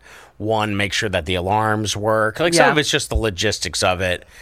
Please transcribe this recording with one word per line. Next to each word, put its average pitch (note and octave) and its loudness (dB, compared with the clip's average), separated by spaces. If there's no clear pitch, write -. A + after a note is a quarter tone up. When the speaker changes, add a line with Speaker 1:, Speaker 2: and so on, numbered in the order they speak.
Speaker 1:
one, G#2+ 0
make G2+ 0
sure - -2
that F2+ -2
the F#2 0
alarms G#2+ 0
work. A2 0
Like, E3+ 2
some D#3+ 6
Speaker 2:
Yeah. C3+ 4
Speaker 1:
of D#3 2
it's D3 0
just D3 -2
the A#2 -4
logistics G#2+ -2
of F#2 0
it. F2+ -4